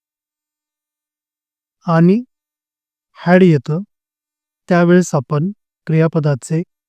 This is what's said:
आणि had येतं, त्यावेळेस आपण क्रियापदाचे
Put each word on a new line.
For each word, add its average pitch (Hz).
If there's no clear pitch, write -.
आणि 175
had 185
येतं, 156
त्यावेळेस 175
आपण 151
क्रियापदाचे 160